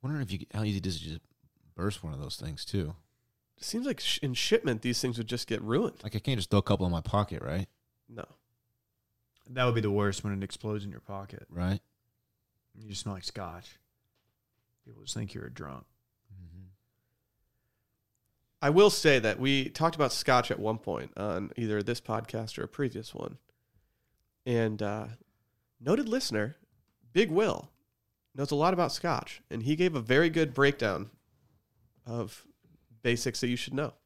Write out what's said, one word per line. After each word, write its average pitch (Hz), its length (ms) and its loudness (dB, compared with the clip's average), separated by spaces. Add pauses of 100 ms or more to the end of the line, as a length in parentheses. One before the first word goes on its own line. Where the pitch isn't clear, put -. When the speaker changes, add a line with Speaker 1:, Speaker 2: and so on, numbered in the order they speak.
Speaker 1:
Wondering 143 200 -4
if 92 100 -6
you, 95 80 -4 (120)
how 107 120 -2
easy 104 140 0
it 90 80 -4
is 87 120 -4
to 78 100 -10
just 80 120 -8 (560)
burst 101 260 -4
one 80 100 -8
of 69 80 -8
those 69 160 -10
things, 73 280 -10
too. 82 300 -2 (640)
Speaker 2:
It - 60 -16
seems 240 220 -4
like 269 140 -4
sh-, - 180 0
in 131 160 -2
shipment, 123 480 2
these 123 180 0
things 120 180 -2
would 113 100 -4
just 120 180 -4
get 110 160 -2
ruined. 131 400 0
Speaker 1:
Like, 110 140 -6
I - 20 0
can't 131 200 0
just 92 120 -4
throw 104 80 6
a 98 40 6
couple 95 240 2
in 87 60 2
my 82 100 0
pocket, 104 400 0
right? 92 260 -4 (400)
Speaker 2:
No. 113 160 -12 (1300)
Speaker 3:
That 127 140 2
would 123 100 6
be 113 60 4
the 104 100 2
worst 101 340 2
when 104 80 0
it 98 100 -2
explodes 104 420 -6
in 101 60 -8
your 64 100 -14
pocket. 98 500 -12
Speaker 1:
Right. 90 300 0 (960)
Speaker 3:
You 110 120 -18
just 98 140 -8
smell 101 120 -6
like 92 100 -12
scotch. 90 540 -12 (1040)
People 110 180 -20
just - 120 -8
think 110 200 -8
you're - 120 -10
a - 60 -14
drunk. 67 320 -12 (500)
Speaker 1:
Mm-hmm. 92 320 -20 (2000)
Speaker 2:
I 143 80 4
will 196 200 10
say 147 280 6
that 107 200 2
we 135 300 2
talked 165 280 0
about 139 160 2
scotch - 380 2
at - 80 -2
one 110 200 -2
point 73 380 -4
on 98 400 -4
either 107 260 0
this 120 180 -2
podcast 110 580 -6
or - 60 -4
a - 40 -8
previous - 460 -6
one. 50 220 -10 (1120)
And, 113 360 0
uh, 104 240 -4 (760)
noted 220 280 2
listener, 113 480 -2 (560)
Big 202 180 4
Will, 175 400 2 (640)
knows 139 160 -2
a 151 60 0
lot 170 180 6
about 175 180 2
scotch, - 480 -4 (100)
and 113 120 -4
he 139 140 2
gave 175 180 2
a 135 60 0
very 131 300 6
good 160 240 2
breakdown 120 560 2 (920)
of 117 400 -8 (580)
basics 120 380 0
that 123 80 0
you 123 80 0
should - 180 -6
know. 139 200 -4 (120)